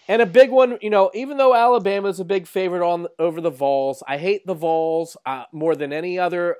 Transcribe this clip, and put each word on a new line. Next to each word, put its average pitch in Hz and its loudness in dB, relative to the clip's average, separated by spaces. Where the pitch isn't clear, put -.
And 220 2
a 226 4
big 233 6
one, 247 4
you 208 -6
know, 196 4
even 269 -6
though 254 6
Alabama's 202 2
a 185 -8
big 185 -2
favorite 180 -2
on, 175 -2
over 165 -2
the 165 -2
Vols, 135 -2
I 139 -6
hate 190 -4
the 185 -4
Vols, 160 -2
uh, 131 -8
more 156 -2
than 143 -6
any 180 -6
other 175 -2